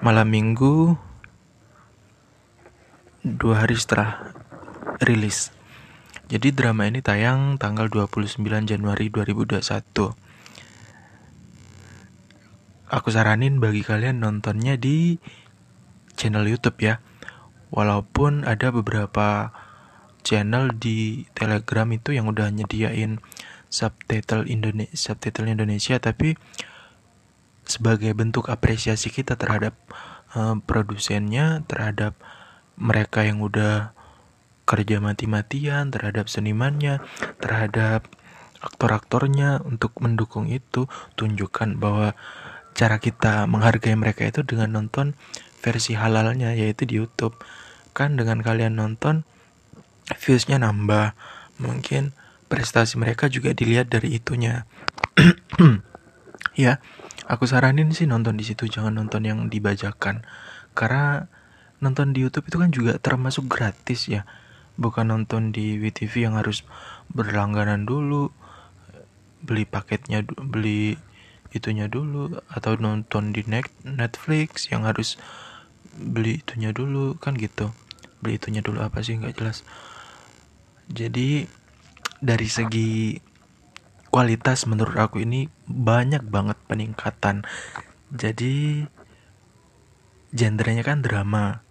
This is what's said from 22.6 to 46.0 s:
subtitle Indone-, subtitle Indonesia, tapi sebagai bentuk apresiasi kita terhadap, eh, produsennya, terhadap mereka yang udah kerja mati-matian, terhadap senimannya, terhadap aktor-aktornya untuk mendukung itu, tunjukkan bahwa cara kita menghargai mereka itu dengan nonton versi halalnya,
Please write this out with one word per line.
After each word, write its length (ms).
subtitle 800
Indone-, 440
subtitle 560
Indonesia, 480
tapi 400
sebagai 480
bentuk 360
apresiasi 640
kita 240
terhadap, 400
eh, 240
produsennya, 1080
terhadap 480
mereka 440
yang 200
udah 480
kerja 320
mati-matian, 960
terhadap 320
senimannya, 720
terhadap 720
aktor-aktornya 960
untuk 400
mendukung 480
itu, 400
tunjukkan 600
bahwa 400
cara 240
kita 480
menghargai 480
mereka 320
itu 160
dengan 320
nonton 400
versi 320
halalnya, 640